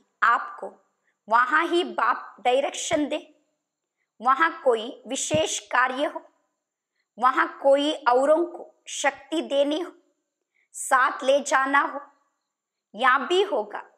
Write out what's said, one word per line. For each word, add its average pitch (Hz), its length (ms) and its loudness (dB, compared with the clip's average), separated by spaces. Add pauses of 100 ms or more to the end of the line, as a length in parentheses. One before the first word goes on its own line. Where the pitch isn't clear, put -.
(240)
आपको - 500 -2 (560)
वहाँ 254 380 2
ही 339 160 0
बाप 233 560 -4
direction 277 680 0
दे, 302 280 -8 (840)
वहाँ 269 400 2
कोई 233 460 0
विशेष 302 520 -2
कार्य 254 460 0
हो, 330 160 -8 (960)
वहाँ 269 440 0
कोई 285 300 4
औरों 294 520 2
को - 300 -16 (120)
शक्ति - 540 -4
देनी 285 380 -2
हो, 339 120 -10 (840)
साथ - 500 0
ले 269 160 4
जाना 277 400 2
हो, 277 220 -4 (920)
यहाँ 254 320 2
भी 359 160 2
होगा। 214 400 -4 (140)